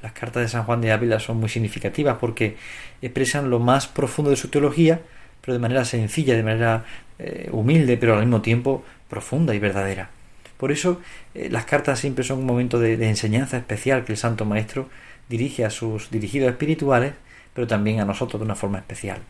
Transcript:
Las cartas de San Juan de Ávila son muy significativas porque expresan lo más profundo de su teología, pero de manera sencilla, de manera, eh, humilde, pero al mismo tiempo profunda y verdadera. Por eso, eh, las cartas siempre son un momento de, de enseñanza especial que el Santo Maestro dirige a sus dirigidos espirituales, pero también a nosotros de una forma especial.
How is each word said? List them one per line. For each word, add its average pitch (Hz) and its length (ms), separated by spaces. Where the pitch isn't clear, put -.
Las 110 80
cartas 120 320
de 117 40
San 113 160
Juan 120 160
de 113 120
Ávila 110 280
son 113 180
muy 110 120
significativas 117 680
porque 110 360
expresan 131 480
lo 120 80
más 123 300
profundo 143 420
de 135 80
su - 120
teología, 156 520
pero 127 120
de 120 60
manera 120 240
sencilla, 120 520
de 113 80
manera, 113 420
eh, - 340
humilde, 123 460
pero 117 160
al 104 60
mismo 113 240
tiempo 123 400
profunda 127 460
y 101 40
verdadera. 98 520
Por 135 140
eso, 175 300
eh, - 160
las 113 160
cartas 143 320
siempre 131 260
son 131 140
un 131 80
momento 123 320
de, 113 200
de 110 120
enseñanza 110 480
especial 127 480
que - 60
el 107 80
Santo 110 260
Maestro 110 440
dirige 120 380
a 104 60
sus 110 400
dirigidos 113 400
espirituales, 139 640
pero 123 100
también 110 340
a 101 60
nosotros 104 340
de 107 60
una 107 80
forma 98 240
especial. 98 520